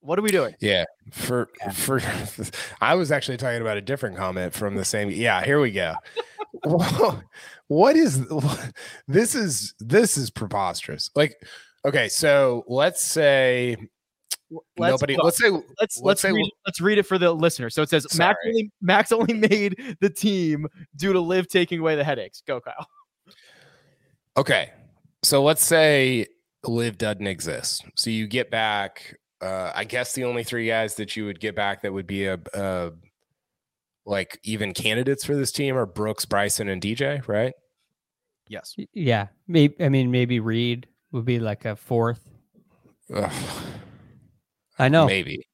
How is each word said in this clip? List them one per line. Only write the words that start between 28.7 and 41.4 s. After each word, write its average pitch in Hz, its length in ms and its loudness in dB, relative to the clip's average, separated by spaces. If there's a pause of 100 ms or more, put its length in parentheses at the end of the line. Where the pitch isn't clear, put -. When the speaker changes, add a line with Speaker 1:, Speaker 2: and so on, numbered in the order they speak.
Speaker 2:
uh, 92 340 -6
I 101 100 -6
guess 123 300 -6
the 127 100 -6
only 120 200 -4
three 117 220 -4
guys 113 300 -2
that 104 200 -8
you 107 100 -6
would 98 140 -10
get 107 140 -6
back 101 280 -4
that 101 100 -6
would 95 140 -8
be 98 200 -4
a, 92 120 -4 (160)
a 92 360 -4 (1160)
like, 98 360 -4
even 104 320 -6
candidates 127 500 -2
for 143 120 -2
this 135 160 -2
team 135 240 -2
are 117 100 0
Brooks, 107 380 -6
Bryson, 101 440 0
and 92 120 -4
D 101 140 -4
J, 139 320 -2
right? 110 260 0 (960)
Speaker 1:
Yes. - 280 -14
Speaker 3:
Y-, 208 160 -14
yeah. 117 360 0 (180)
May-, 147 320 4
I 160 100 0
mean, 131 220 2
maybe 123 300 2
Reed 120 460 -2 (260)
would 117 120 -4
be, 120 140 0
like, 107 260 -4